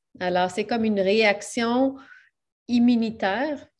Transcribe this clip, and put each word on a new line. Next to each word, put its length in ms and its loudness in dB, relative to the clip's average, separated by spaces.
Alors, 320 0
c'est 140 -4
comme 200 -2
une 160 0
réaction 960 0
immunitaire 1000 0